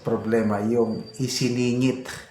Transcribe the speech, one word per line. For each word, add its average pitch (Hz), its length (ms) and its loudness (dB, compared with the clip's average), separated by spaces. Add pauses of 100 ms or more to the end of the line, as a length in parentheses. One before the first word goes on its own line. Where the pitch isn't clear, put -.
problema 107 580 0
yung 110 560 0
isiningit. 123 880 0 (240)